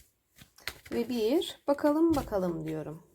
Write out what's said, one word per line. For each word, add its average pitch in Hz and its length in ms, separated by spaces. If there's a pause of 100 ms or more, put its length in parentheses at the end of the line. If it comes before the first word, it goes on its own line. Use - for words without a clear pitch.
(920)
Ve 233 160
bir 247 580
bakalım 302 500
bakalım 180 520
diyorum. 156 460